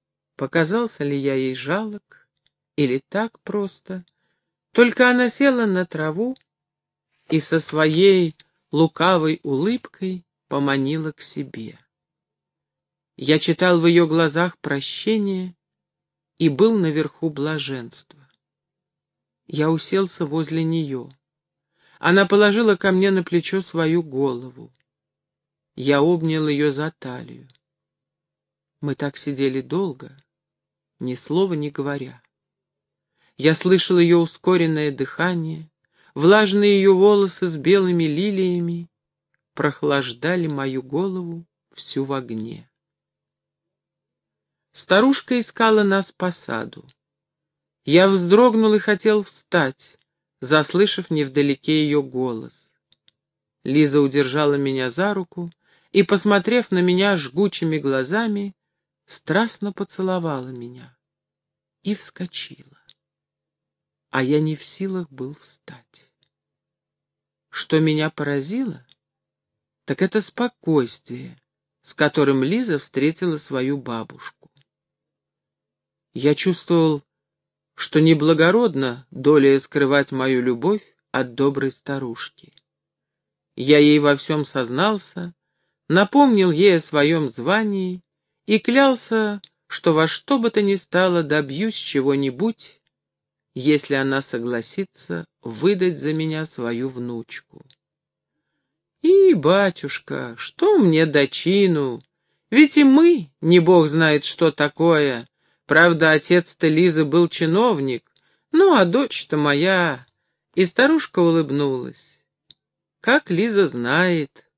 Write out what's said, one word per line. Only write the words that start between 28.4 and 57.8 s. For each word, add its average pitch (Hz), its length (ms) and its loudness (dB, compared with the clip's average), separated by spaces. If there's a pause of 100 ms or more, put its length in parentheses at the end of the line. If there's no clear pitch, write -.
Мы 143 160 -6
так 143 220 -8
сидели 135 420 -4
долго, 135 560 -8 (840)
ни 123 160 -8
слова 180 380 -4
не 147 160 -6
говоря. 139 520 -10 (1120)
Я 156 200 2
слышал 180 440 2
ее 170 200 6
ускоренное 165 720 0
дыхание, 160 800 -6 (440)
влажные 202 640 4
ее 196 180 4
волосы 196 520 2
с 160 100 -8
белыми 175 480 2
лилиями 175 840 -4 (640)
прохлаждали 143 920 -4
мою 135 340 -6
голову 170 640 -8 (280)
всю - 320 -8
в 135 80 -6
огне. 113 560 -10 (2000)
Старушка 247 640 0
искала 220 460 0
нас 196 300 -2
по 185 180 -6
саду. 117 560 -12 (960)
Я 170 240 4
вздрогнул 214 680 4
и 208 40 2
хотел 214 440 0
встать, - 760 -4 (420)
заслышав 156 680 0
невдалеке 147 760 -2
ее 147 180 0
голос. 127 520 -8 (1120)
Лиза 143 340 2
удержала 143 560 0
меня 135 340 -4
за 190 240 -4
руку 175 380 -10 (440)
и, 196 80 6
посмотрев 208 680 0
на 180 100 0
меня 185 340 2
жгучими 156 640 -2
глазами, 190 760 -4 (520)